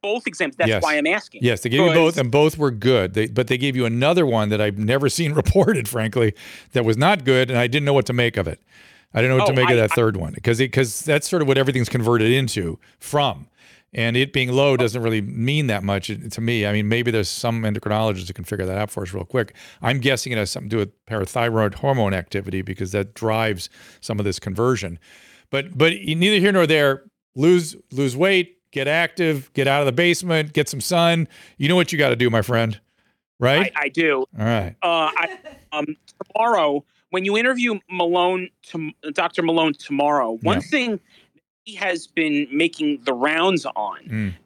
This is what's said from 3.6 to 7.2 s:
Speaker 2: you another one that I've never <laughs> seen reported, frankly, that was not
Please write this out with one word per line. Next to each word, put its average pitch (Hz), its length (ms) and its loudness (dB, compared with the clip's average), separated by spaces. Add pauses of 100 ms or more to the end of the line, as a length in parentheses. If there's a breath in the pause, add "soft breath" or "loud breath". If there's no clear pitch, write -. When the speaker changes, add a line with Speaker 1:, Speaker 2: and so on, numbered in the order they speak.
Speaker 2:
you 127 100 0
another 143 400 2
one 110 240 2
that 107 100 0
I've 104 200 -2
never 131 300 2
<laughs> - 0 -
seen 156 240 -2
reported, 165 540 2
frankly, 110 460 0 (380 loud breath)
that 123 120 0
was 110 140 2
not 156 280 2